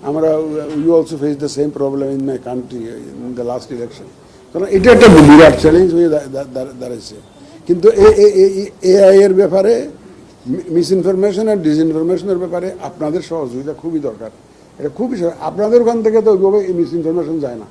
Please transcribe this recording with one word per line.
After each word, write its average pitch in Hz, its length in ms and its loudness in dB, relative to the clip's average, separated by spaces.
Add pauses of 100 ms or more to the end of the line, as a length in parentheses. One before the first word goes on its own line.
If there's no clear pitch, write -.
আমরা, 156 360 -2 (380)
we 151 100 -4
also 165 300 0
face 143 220 -6
the 143 180 -8
same 147 140 -4
problem 139 380 -6 (100)
in 135 40 -6
my 135 220 -6
country 123 360 -12
in 120 580 -14
the 123 60 -8
last 120 260 -8
election। 120 360 -14 (460)
কারণ 185 140 -6
এটা 196 260 4
একটা 226 160 8
বিরাট 151 520 8
চ্যালেঞ্জ 165 340 4
হয়ে 170 140 2
দা-, 139 240 -4
দা-, 135 120 -8 (100)
দা-, 131 260 -10
দাঁড়াইছে। 113 340 -14 (520)
কিন্তু 180 220 2
এ-, 214 240 6
এ-, 196 520 2
এ-, 190 60 -12 (120)
এআই 196 360 6
এর 196 160 4
ব্যাপারে, 190 540 0 (580)
মি-, 156 280 -8
misinformation 185 720 -2
and 214 200 -2
disinformation-এর 160 760 -2
ব্যাপারে 175 320 -8 (120)
আপনাদের 156 400 -8
সহযোগিতা 143 500 -10
খুবই 160 260 -8
দরকার। 113 320 -10 (480)
এটা 143 100 -8
খুবই 240 280 -8
সহ-, 170 140 -4 (100)
আপনাদের 208 420 -2
ওখান 233 200 -4
থেকে 220 200 -2
তো 220 80 0
ওইভাবে 190 420 -2
মিসইনফরমেশন 165 680 -6
যায় 127 140 -10
না। 110 160 -16